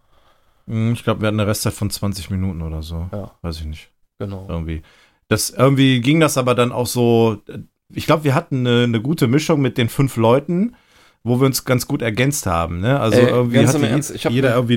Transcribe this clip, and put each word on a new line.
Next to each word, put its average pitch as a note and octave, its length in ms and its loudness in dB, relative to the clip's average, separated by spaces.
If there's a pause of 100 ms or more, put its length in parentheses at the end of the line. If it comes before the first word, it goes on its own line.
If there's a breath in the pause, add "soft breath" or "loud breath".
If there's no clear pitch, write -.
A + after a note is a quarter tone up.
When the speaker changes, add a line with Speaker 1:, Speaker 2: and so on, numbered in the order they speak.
(680)
Speaker 1:
Hm, A2+ 280 -2
ich A#2 100 -8
glaub, G#2 160 -2
wir G#2+ 80 0
hatten G#2+ 120 0
eine G2+ 100 0
Restzeit G#2+ 240 -2
von G2+ 160 -4
zwanzig F#2+ 400 -6
Minuten F#2 320 -4
oder D#2+ 200 -6
so. E2 300 -8
Speaker 2:
Ja. G2 200 -12 (100)
Speaker 1:
Weiß E2 180 -8
ich D#2 60 -10
nicht. D2+ 240 -14 (280)
Speaker 2:
Genau. G2 300 -10
Speaker 1:
Irgendwie. E2 340 -6 (460 soft breath)
Das, - 220 0
irgendwie C3 500 4
ging D3 200 2
das D3 180 2
aber B2+ 160 2
dann B2 180 0
auch B2 140 -4
so, A#2 520 2 (540)
ich - 140 -8
glaub, D3+ 180 2
wir C3+ 100 2
hatten C3+ 320 -2
eine, A#2+ 180 4
eine A2+ 160 0
gute C#3+ 260 0
Mischung D3+ 340 2
mit B2+ 180 0
den A#2 100 2
fünf - 280 -2
Leuten, C#3+ 600 2 (460 soft breath)
wo B2 180 0
wir C#3 60 4
uns - 180 -2
ganz B2+ 240 0
gut C#3 140 -4
ergänzt A#2+ 440 -2
haben, E2+ 340 -2
ne? C3 200 0
Also A2+ 180 2
Speaker 2:
Ey, B2 100 6
Speaker 1:
irgendwie B2 280 0
Speaker 2:
ganz A#2 120 6
Speaker 1:
hatte C#3+ 100 2
Speaker 2:
im C#3+ 60 2
Speaker 1:
je-, C#3 60 0
Speaker 2:
Ernst, D3 240 -2
ich - 120 -6
hab D#3 60 0
Speaker 1:
jeder C3 180 2
Speaker 2:
mir, A#2 60 0
Speaker 1:
irgendwie A#2+ 200 0